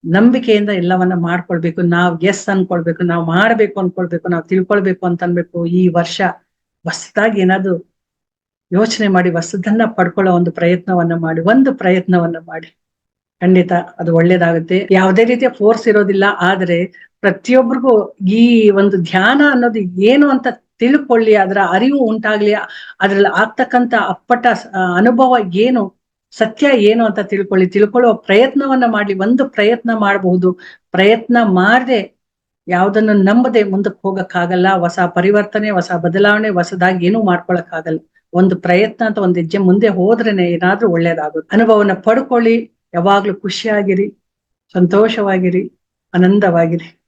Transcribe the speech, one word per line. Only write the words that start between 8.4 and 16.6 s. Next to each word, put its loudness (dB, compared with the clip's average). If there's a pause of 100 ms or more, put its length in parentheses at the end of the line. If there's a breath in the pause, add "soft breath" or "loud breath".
ಯೋಚನೆ -2
ಮಾಡಿ 2
ಹೊಸದನ್ನ -4
ಪಡ್ಕೊಳ್ಳೋ -2
ಒಂದು 0
ಪ್ರಯತ್ನವನ್ನ -2
ಮಾಡಿ, -4
ಒಂದು 2
ಪ್ರಯತ್ನವನ್ನ 0 (100)
ಮಾಡಿ. -16 (760)
ಖಂಡಿತ 2
ಅದು -4
ಒಳ್ಳೇದಾಗುತ್ತೆ. 0
ಯಾವುದೇ 4
ರೀತಿಯ 0
ಫೋರ್ಸ್ 0
ಇರೋದಿಲ್ಲ. 2 (160)
ಆದ್ರೆ 0 (360 loud breath)